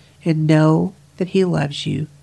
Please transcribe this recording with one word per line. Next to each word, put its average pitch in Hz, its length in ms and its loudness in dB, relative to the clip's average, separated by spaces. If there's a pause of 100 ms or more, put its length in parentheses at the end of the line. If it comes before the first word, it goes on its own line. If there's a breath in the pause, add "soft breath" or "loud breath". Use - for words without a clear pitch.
(240 soft breath)
and 156 220 0
know 160 460 2 (240)
that 180 120 -4
he 190 180 0
loves 147 400 -4
you 101 220 -4 (140)